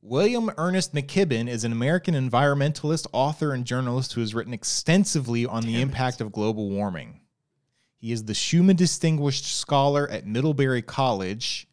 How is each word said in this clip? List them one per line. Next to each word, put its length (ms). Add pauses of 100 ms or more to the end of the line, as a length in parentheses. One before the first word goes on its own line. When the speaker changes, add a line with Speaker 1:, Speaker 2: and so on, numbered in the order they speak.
Speaker 1:
William 540
Ernest 380
McKibben 540
is 160
an 80
American 420
environmentalist, 960
author, 400
and 120
journalist 480
who 80
has 160
written 180
extensively 880
on 200
the 80
Speaker 2:
Damn 80
it. 20
Speaker 1:
impact 380
of 100
global 400
warming. 520 (760)
He 140
is 120
the 80
Schumann 440
Distinguished 680
Scholar 640
at 160
Middlebury 560
College 920